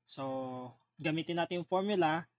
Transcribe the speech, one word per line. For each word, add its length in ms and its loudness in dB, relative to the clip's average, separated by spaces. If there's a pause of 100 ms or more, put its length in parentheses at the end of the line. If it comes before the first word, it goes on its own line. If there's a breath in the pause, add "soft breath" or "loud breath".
So, 720 -6 (240)
gamitin 400 -2
natin 240 0
yung 80 -10
formula. 560 4 (140)